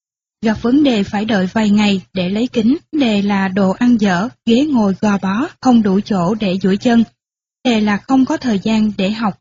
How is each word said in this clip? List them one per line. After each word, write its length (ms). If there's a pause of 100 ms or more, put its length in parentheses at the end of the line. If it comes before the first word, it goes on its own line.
(420)
Gặp 200
vấn 220
đề 180
phải 220
đợi 220
vài 240
ngày 300 (120)
để 160
lấy 180
kính, 300 (160)
vấn 80
đề 220
là 260
đồ 220
ăn 300
dở, 280 (180)
ghế 180
ngồi 360
gò 180
bó, 300 (120)
không 220
đủ 180
chỗ 340
để 280
duỗi 140
chân. 220
Vấn 760
đề 80
là 160
không 280
có 120
thời 260
gian 340
để 140
học 300